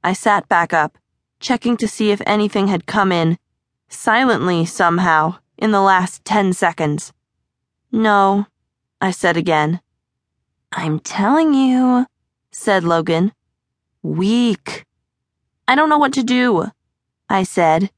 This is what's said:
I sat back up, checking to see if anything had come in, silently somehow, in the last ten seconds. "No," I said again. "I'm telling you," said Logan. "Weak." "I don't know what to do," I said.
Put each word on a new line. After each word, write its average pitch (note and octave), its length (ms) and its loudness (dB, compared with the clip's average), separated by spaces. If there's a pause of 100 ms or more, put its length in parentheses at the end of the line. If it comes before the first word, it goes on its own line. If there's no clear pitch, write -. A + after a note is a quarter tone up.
I F3+ 100 -2
sat G3+ 360 0
back E3+ 240 0
up, D3+ 240 -2 (420)
checking A#3+ 380 -2
to A3+ 100 -2
see G#3+ 240 -2
if G3+ 140 -2
anything G#3 420 0
had F3+ 200 -2
come F#3+ 240 0
in, E3+ 260 0 (520)
silently F#3 760 0
somehow, E3+ 720 0 (200)
in G#3+ 140 -2
the G3 220 2
last F3+ 320 -2
ten G3 280 0
seconds. E3 600 -4 (800)
"No," G3+ 560 2 (520)
I F#3+ 120 -2
said E3+ 260 0
again. D#3+ 420 0 (920)
"I'm D#3 280 -6
telling C#4+ 540 0
you," B3+ 540 2 (440)
said F#3+ 320 0
Logan. E3+ 480 0 (680)
"Weak." G3+ 840 -2 (840)
"I B3+ 80 2
don't D4+ 140 2
know D4+ 100 2
what C#4 140 0
to C4 100 -2
do," B3 480 0 (580)
I F#3+ 140 0
said. E3+ 540 0